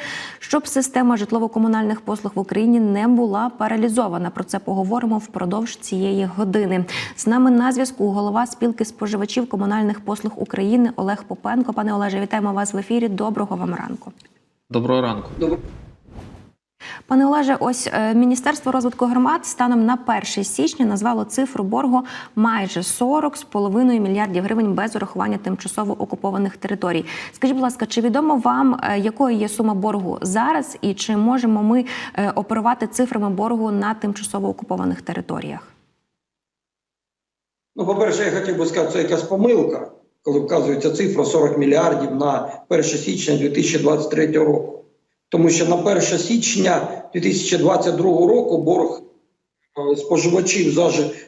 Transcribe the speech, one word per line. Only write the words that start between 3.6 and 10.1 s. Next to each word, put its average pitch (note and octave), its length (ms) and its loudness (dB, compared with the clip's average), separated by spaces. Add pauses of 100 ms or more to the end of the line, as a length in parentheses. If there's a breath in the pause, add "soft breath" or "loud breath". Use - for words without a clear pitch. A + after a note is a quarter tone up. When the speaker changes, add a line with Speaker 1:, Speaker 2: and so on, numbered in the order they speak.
Speaker 1:
Про - 140 -6
це F#3+ 160 -6
поговоримо G#3+ 580 0
впродовж G#3+ 580 -6
цієї G3 600 -2
години. G3 500 0 (300 loud breath)
З - 120 -10
нами B3+ 240 6
на B3 200 4
зв'язку C4 360 -2
голова G#3 380 0
спілки A#3 400 -2
споживачів G#3+ 640 -4
комунальних G#3 500 0
послуг G#3 360 -6